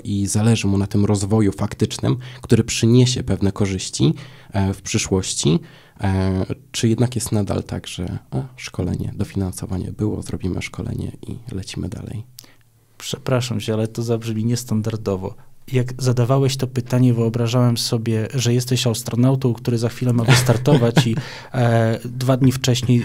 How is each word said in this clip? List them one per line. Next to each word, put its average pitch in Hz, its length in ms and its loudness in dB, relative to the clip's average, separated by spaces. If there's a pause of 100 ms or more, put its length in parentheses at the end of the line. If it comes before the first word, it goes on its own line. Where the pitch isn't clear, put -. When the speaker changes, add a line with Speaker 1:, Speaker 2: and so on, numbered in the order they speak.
Speaker 1:
i 101 220 -2
zależy 110 400 2
mu 98 120 2
na 98 80 0
tym 101 180 2
rozwoju 101 480 2
faktycznym, - 640 -2 (260)
który 113 220 4
przyniesie 123 580 4
pewne 98 300 0
korzyści, 101 640 0 (380)
e, 98 220 0
w - 80 -10
przyszłości. 113 760 0 (400)
E, 95 460 0 (260)
czy - 160 0
jednak 120 260 2
jest - 180 -4
nadal 98 320 0
tak, 95 220 -8
że 92 320 -8 (120)
o, 131 120 -4 (140)
szkolenie, - 600 -6
dofinansowanie 95 760 -4
było, 98 300 -4
zrobimy 92 400 -6
szkolenie - 500 -8 (140)
i - 280 -12
lecimy - 340 -8
dalej? - 360 -10 (760)
Speaker 2:
Przepraszam 120 640 -2
cię, 110 140 -2
ale 110 140 0
to 117 140 -6
zabrzmi 113 420 -2
niestandardowo. 107 880 -2 (380)
Jak 127 300 -2
zadawałeś 127 540 2
to 127 100 -2
pytanie, 123 480 2
wyobrażałem 117 640 2
sobie, 113 560 -2
że 120 200 2
jesteś 123 320 0
astronautą, 120 680 2
który 120 240 -2
za 117 100 0
chwilę 123 240 0
ma 117 120 2
wystartować 123 800 4
i, 113 100 0 (200)
Speaker 1:
<laughs> - 180 -16
Speaker 2:
e, 117 500 4
dwa 123 320 0
dni 127 160 6
wcześniej 123 520 2